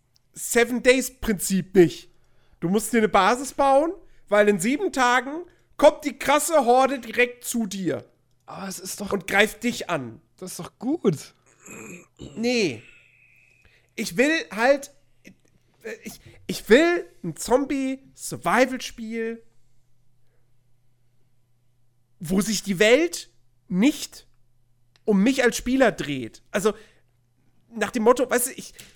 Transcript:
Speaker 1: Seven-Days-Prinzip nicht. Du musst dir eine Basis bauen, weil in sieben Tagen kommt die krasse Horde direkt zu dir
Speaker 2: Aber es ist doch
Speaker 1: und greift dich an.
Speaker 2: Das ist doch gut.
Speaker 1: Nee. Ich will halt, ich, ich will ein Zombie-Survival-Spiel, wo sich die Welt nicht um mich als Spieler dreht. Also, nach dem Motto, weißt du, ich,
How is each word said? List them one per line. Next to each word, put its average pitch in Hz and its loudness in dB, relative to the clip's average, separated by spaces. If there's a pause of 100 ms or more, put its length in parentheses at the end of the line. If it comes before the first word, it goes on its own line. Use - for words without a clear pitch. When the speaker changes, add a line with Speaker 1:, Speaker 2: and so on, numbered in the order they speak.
(340)
Speaker 1:
Seven-Days-Prinzip 233 0
nicht. 170 6 (500)
Du 170 -2
musst 214 0
dir 240 2
eine 214 4
Basis 214 2
bauen, 285 2 (360)
weil 208 4
in 208 2
sieben 269 -2
Tagen 262 0 (320)
kommt 302 4
die 277 -8
krasse 294 0
Horde 254 2
direkt 233 -4
zu 226 -4
dir 170 -6 (420)
Speaker 2:
Aber 180 -14
es 185 -12
ist - -12
doch 202 -8
Speaker 1:
und 196 -6
greift 208 -2
dich - -6
an. 127 -8 (180)
Speaker 2:
Das 185 -16
ist - -14
doch - -18
gut. 226 -4 (1040)
Speaker 1:
Nee. 220 -2 (1120)
Ich 196 -8
will 285 4 (220)
halt, 277 0 (1120)
ich, - -16 (260)
ich - -8
will 339 6 (200)
ein 165 -8
Zombie-Survival-Spiel, 233 -4 (2750)
wo 190 -2
sich 208 -4
die 190 -4
Welt 262 2 (380)
nicht - 0 (760)
um 196 2
mich 262 2
als 233 0
Spieler 254 2
dreht. 139 -8
Also, 208 0 (1000)
nach 208 -4
dem 220 -2
Motto, 240 4
weißt 240 0
du, - -14
ich, - -16 (220)